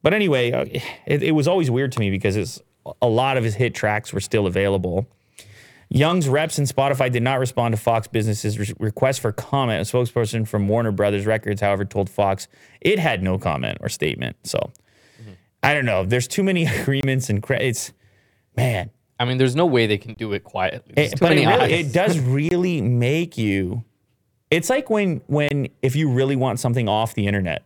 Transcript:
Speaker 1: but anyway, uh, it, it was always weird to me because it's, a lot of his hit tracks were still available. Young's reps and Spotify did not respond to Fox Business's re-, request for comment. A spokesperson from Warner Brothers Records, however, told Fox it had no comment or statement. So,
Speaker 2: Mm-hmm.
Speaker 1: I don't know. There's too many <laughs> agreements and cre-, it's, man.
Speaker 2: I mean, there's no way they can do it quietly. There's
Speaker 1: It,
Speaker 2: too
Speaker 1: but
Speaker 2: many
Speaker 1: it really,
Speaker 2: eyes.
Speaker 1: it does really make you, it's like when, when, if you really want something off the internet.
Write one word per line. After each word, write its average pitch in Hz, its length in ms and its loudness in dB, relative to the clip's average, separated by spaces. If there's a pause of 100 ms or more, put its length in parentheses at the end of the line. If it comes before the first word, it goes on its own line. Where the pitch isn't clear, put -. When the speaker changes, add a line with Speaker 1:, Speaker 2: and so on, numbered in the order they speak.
Speaker 1:
but 165 100 4
anyway, 143 380 2
uh, - 140 -2 (400)
it, 143 180 0
it 165 80 0
was 151 160 2
always 175 220 2
weird 131 240 0
to - 60 -4
me 104 100 0
because 98 260 0
it's, 104 240 -4 (400)
a 123 80 2
lot 131 300 2
of 120 60 0
his 110 100 -2
hit 107 220 -2
tracks 107 360 -2
were 101 80 -4
still 104 280 0
available. 95 580 0 (840)
Young's 156 380 2
reps 151 300 0
and 143 100 0
Spotify 135 440 0
did 120 100 0
not 131 180 0
respond 120 360 0
to 107 40 -6
Fox 113 280 0
Business's 107 500 -2
re-, 104 220 -6
request 127 400 0
for 110 120 -2
comment. 113 560 -2
A - 100 -6
spokesperson 117 500 -2
from 104 200 -2
Warner 113 240 0
Brothers 101 360 0
Records, 110 340 -2
however, 101 240 0
told 98 240 -4
Fox 98 380 0 (320)
it 202 180 2
had 135 240 0
no 92 160 0
comment 65 440 -4
or - 80 -6
statement. - 540 -4
So, - 140 -4 (640)
Speaker 2:
Mm-hmm. 107 100 -20 (300)
Speaker 1:
I 147 140 4
don't 139 100 -2
know. 98 200 0
There's 123 220 0
too - 140 -2
many 185 240 2
<laughs> - 160 0
agreements 135 480 0
and 104 140 0
cre-, - 120 -2
it's, - 380 -2 (640)
man. 113 320 0 (300)
Speaker 2:
I 120 60 0
mean, 127 120 0
there's 127 180 4
no 170 120 4
way 123 180 4
they 107 140 0
can 110 160 -12
do 107 180 -6
it 101 100 -4
quietly. - 520 -6
There's 147 160 2
Speaker 1:
It, - 60 -6
Speaker 2:
too - 20 -4
Speaker 1:
but 170 100 4
Speaker 2:
many 151 140 6
Speaker 1:
it 117 40 4
really, 113 140 4 (140)
Speaker 2:
eyes. 170 100 0
Speaker 1:
it 131 80 -6
does 175 260 2
really 156 600 0
make 123 560 0
you, 98 460 0 (680)
it's 165 220 2
like 269 180 0
when, 202 380 0
when, 143 400 0 (160)
if 127 120 0
you 156 160 2
really 135 240 2
want 123 240 0
something 120 300 0
off 107 240 0
the 101 140 -2
internet. 98 380 -2